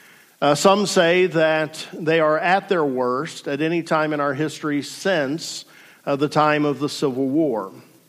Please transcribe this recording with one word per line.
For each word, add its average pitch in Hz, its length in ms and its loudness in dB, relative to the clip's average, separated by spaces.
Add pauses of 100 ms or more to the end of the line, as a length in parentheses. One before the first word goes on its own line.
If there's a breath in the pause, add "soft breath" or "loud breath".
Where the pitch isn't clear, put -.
(420 soft breath)
Uh, 143 120 4
some 196 300 4
say 180 440 4
that 156 680 0
they 160 260 0
are 156 180 2
at 190 300 0
their 170 160 2
worst 127 640 -2
at 143 140 -2
any 160 200 0
time 156 300 0
in 147 80 -2
our 143 140 0
history 143 480 -4
since, 160 840 -4 (400 loud breath)
uh, 143 120 -2
the 143 120 0
time 151 380 2
of 139 120 -2
the 143 120 -4
Civil 135 360 -2
War. 127 460 -2 (360)